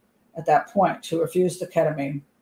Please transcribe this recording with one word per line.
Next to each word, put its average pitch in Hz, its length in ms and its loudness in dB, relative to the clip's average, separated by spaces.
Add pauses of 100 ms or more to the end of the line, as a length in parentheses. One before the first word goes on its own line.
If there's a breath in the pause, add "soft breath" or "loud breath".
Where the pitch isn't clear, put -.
(380)
at 160 80 -10
that - 240 2
point 180 340 0
to 165 180 -2
refuse 180 360 0
the 180 100 -6
ketamine 151 540 -2 (200)